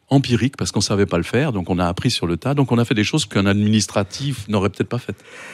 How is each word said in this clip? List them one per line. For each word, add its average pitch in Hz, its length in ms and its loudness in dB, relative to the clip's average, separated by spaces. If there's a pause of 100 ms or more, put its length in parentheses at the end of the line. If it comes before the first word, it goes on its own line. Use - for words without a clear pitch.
empirique 123 460 2
parce - 160 -4
qu'on 107 100 -2
savait 101 260 2
pas 87 100 0
le 85 60 0
faire, 135 280 0
donc 95 200 -4
on 90 80 0
a 90 80 2
appris 90 240 -2
sur - 160 -2
le 82 100 0
tas, 131 160 -2
donc 139 180 2
on 120 60 4
a 117 80 4
fait - 80 0
des 107 100 2
choses 151 220 -2
qu'un 98 220 0
administratif 104 1000 0
n'aurait 101 220 0
peut-être 98 200 -4
pas 123 100 -4
faites. - 240 -12 (300)